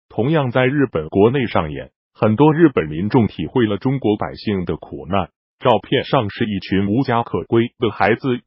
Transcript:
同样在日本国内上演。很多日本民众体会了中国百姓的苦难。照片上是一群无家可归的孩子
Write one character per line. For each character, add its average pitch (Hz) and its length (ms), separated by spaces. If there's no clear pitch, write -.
同 120 220
样 147 200
在 127 160
日 139 200
本 78 220
国 101 220
内 131 160
上 85 260
演。 67 200
很 110 240
多 151 160
日 160 160
本 87 200
民 80 200
众 117 180
体 151 200
会 127 200
了 104 120
中 131 200
国 107 180
百 80 180
姓 98 300
的 85 120
苦 - 300
难。 90 240
照 117 200
片 127 260
上 120 240
是 - 160
一 104 160
群 98 280
无 117 140
家 120 200
可 92 220
归 117 340
的 113 120
孩 101 240
子 120 320